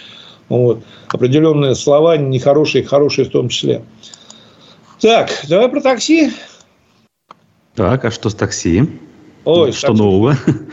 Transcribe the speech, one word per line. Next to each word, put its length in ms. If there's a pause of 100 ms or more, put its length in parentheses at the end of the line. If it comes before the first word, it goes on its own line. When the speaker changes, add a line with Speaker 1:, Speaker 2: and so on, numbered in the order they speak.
(500)
Speaker 1:
вот, 300 (280)
определённые 640
слова, 440
нехорошие, 640
хорошие 400
в 60
том 180
числе. 360 (1160)
Так, 300 (180)
давай 220
про 100
такси. 520 (1400)
Speaker 2:
Так, 280
а 80
что 180
с 60
такси? 480 (600)
Speaker 1:
Ой, 280
Speaker 2:
Что 160
Speaker 1:
такси. 160
Speaker 2:
нового? 340 (360)